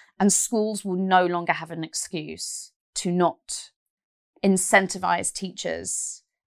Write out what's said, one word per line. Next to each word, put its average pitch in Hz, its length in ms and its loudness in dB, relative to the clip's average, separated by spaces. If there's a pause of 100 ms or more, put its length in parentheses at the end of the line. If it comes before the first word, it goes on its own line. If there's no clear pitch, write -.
(180)
and 196 140 6
schools 214 520 0
will 185 120 -2
no 185 300 6
longer 175 260 0
have 160 180 -6
an 165 140 -8
excuse - 880 -8 (220)
to - 180 -2
not - 580 0 (720)
incentivize 185 920 2
teachers - 920 -8 (280)